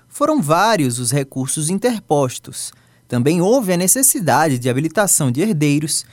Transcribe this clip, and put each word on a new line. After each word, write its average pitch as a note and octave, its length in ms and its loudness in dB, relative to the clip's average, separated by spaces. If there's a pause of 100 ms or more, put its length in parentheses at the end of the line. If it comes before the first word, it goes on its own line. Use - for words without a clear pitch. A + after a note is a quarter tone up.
foram D4 340 0
vários D#3+ 580 2
os A#2+ 120 -4
recursos C#3 580 -2
interpostos. F#3 1040 -2 (340)
Também D3 340 0
houve G#3 300 2
a F3 60 0
necessidade E3 840 2
de B2 100 -2
habilitação D#3 600 0
de B2 100 -2
herdeiros, D3+ 720 0